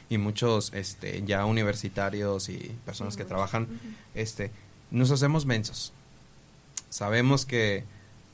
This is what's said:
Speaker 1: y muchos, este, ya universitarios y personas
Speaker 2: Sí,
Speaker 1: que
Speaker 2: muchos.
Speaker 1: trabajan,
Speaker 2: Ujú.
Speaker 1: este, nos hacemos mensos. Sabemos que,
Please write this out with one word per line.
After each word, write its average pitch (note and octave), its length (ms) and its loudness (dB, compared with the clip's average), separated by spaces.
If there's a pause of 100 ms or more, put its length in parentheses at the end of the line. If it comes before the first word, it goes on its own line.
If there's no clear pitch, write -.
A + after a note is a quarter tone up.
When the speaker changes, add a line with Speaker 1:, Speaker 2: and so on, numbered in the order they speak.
Speaker 1:
y A2+ 80 0
muchos, G#2+ 560 2
este, G2 540 -6
ya G2+ 180 2
universitarios G2+ 1040 0
y F#2+ 260 -8 (120)
personas G#2 260 -6
Speaker 2:
Sí, - 60 -8
Speaker 1:
que G2+ 60 -8
Speaker 2:
muchos. F#2 120 -10
Speaker 1:
trabajan, G#2+ 280 0
Speaker 2:
Ujú. A2+ 100 -8 (400)
Speaker 1:
este, G#2+ 360 -6 (400)
nos B2+ 200 4
hacemos C#3+ 340 4
mensos. A2+ 480 -2 (960)
Sabemos A#2+ 560 4
que, A2 400 2 (500)